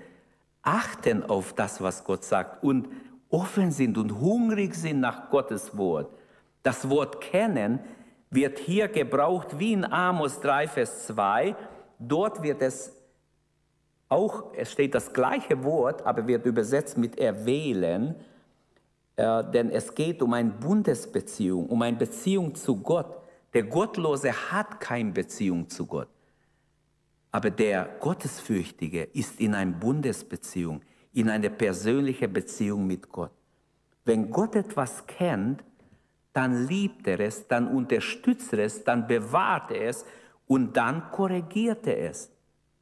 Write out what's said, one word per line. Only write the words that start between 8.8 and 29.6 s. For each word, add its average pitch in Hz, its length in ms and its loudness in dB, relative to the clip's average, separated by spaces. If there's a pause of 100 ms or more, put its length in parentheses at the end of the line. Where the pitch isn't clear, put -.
gebraucht 147 720 0
wie 220 140 2
in 190 120 2
Amos 165 540 2
drei, 143 280 2
Vers - 380 -2
zwei. 110 500 2 (440)
Dort 170 420 0
wird 139 220 0
es - 360 -4 (1120)
auch, 185 460 0
es - 160 -4
steht 139 240 2
das - 180 -4
gleiche 131 500 0
Wort, 147 400 2
aber 117 220 0
wird 120 220 2
übersetzt 120 500 2
mit 117 220 0
erwählen, 110 960 0 (1000)
äh, 113 340 2
denn 120 180 4
es 113 240 -2
geht 160 300 0
um 120 100 4
eine 117 160 2
Bundesbeziehung, 113 1160 0
um 117 160 2
eine 120 140 0
Beziehung 165 580 0
zu 107 260 -2
Gott. 160 400 -2 (320)
Der 117 100 4
Gottlose 147 680 0 (200)
hat 208 280 -4
keine 117 320 -2
Beziehung 90 580 -2
zu - 160 -8
Gott. 71 220 -6 (1200)
Aber 104 200 0
der 98 500 2
Gottesfürchtige 90 1040 -4
ist - 380 -6
in 107 120 4
einer 95 200 0